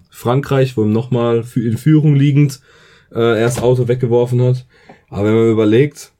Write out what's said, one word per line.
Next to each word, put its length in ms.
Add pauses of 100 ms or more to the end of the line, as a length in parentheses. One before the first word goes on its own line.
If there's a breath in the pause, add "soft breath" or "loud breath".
(100)
Frankreich, 680
wo 60
ihm 100
nochmal 520
fü-, 240
in 100
Führung 380
liegend, 440 (540 soft breath)
äh, 60
er 240
das 180
Auto 240
weggeworfen 560
hat. 240 (420 soft breath)
Aber 200
wenn 80
man 160
überlegt, 680